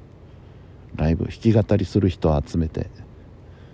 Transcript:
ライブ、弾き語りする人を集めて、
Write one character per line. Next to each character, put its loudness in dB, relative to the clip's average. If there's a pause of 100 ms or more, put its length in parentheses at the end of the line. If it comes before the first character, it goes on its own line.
(960)
ラ 0
イ 2
ブ、 -2
弾 -8
き 2
語 2
り 0
す -2
る 4
人 0
を 2
集 -6
め 0
て、 -8 (840)